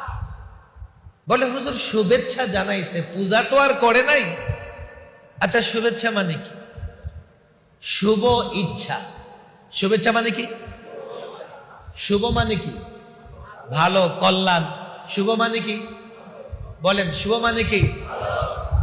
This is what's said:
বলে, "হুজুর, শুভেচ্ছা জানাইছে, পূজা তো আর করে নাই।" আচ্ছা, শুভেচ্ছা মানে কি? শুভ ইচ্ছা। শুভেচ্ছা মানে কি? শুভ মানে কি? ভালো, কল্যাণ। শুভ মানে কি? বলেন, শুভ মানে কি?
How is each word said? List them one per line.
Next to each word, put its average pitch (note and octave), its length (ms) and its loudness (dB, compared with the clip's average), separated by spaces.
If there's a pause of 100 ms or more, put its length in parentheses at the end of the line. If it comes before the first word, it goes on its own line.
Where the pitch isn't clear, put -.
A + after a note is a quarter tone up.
(1300)
বলে, B3+ 160 2
"হুজুর, B3+ 280 -4
শুভেচ্ছা A3+ 720 2
জানাইছে, F#3+ 560 -2
পূজা G3 480 0
তো C4+ 80 4
আর C#4 160 6
করে A#3 300 6
নাই।" C#4 200 4 (1160)
আচ্ছা, G#3 200 4
শুভেচ্ছা A3+ 500 0
মানে F#3+ 220 0
কি? - 500 -12 (1000)
শুভ G#3 420 2 (300)
ইচ্ছা। D3 460 -2 (720)
শুভেচ্ছা G#3+ 400 2
মানে A3+ 180 2
কি? A#3 180 -2 (1500)
শুভ G3+ 300 0
মানে A#3 300 2
কি? - 160 -4 (1000)
ভালো, F3 380 4 (100)
কল্যাণ। F#3 460 4 (420)
শুভ G3+ 220 0
মানে A3+ 300 2
কি? A3 280 -4 (960)
বলেন, F#3 320 2
শুভ G#3+ 280 0
মানে A#3 220 2
কি? G3+ 240 4 (960)